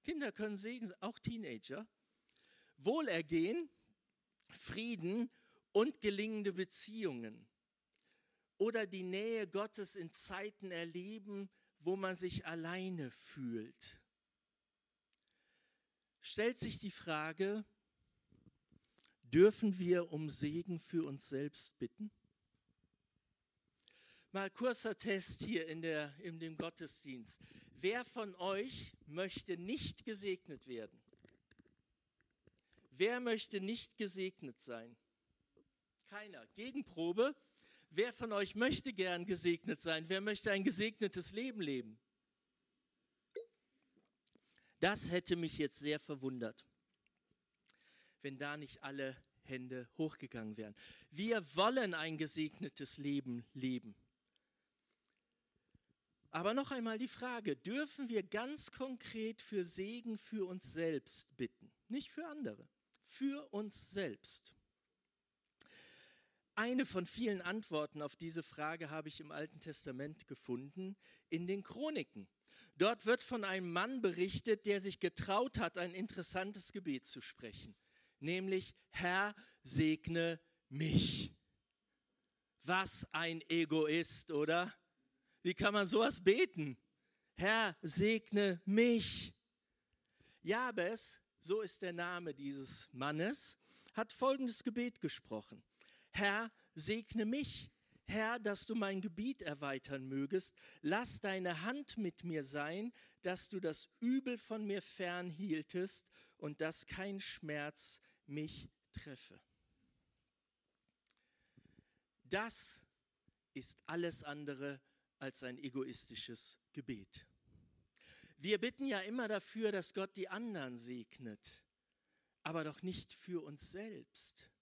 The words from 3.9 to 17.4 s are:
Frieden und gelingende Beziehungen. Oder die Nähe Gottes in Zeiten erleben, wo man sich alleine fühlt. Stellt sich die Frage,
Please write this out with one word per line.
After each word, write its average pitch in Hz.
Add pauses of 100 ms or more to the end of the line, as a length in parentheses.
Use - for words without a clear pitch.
Frieden 220 (420)
und 233
gelingende 208
Beziehungen. 160 (1120)
Oder 220
die 185
Nähe 208
Gottes 202
in 170
Zeiten 196
erleben, 190 (300)
wo 175
man 190
sich 185
alleine 165
fühlt. - (2250)
Stellt 233
sich -
die 202
Frage, 165 (1600)